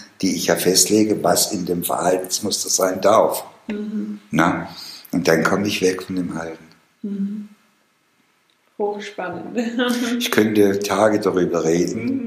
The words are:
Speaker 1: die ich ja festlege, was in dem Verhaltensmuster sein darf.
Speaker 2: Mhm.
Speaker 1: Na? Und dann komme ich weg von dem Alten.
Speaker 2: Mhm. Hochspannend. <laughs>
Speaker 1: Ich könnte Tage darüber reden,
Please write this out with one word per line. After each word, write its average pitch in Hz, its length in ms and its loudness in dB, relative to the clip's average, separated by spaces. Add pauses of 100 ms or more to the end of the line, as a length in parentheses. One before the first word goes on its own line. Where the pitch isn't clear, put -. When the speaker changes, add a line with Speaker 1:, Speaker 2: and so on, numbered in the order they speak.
(200)
Speaker 1:
die 92 160 0
ich 85 100 -4
ja - 100 4
festlege, 104 680 4
was - 300 2
in 90 120 -4
dem 87 200 -2
Verhaltensmuster 90 840 -2
sein 95 320 0
darf. 98 440 4 (240)
Speaker 2:
Mhm. 208 520 -6 (100)
Speaker 1:
Na? 85 380 0 (440)
Und 87 160 0
dann 80 160 4
komme 98 240 0
ich 98 120 -4
weg 90 220 0
von 92 140 -8
dem 87 200 -6
Alten. 82 280 -10 (380)
Speaker 2:
Mhm. 202 460 -6 (1300)
Hochspannend. 190 760 -8
<laughs> 240 640 -2
Speaker 1:
Ich - 120 -4
könnte 104 500 4
Tage 104 400 2
darüber 85 440 2
reden, 87 400 0 (220)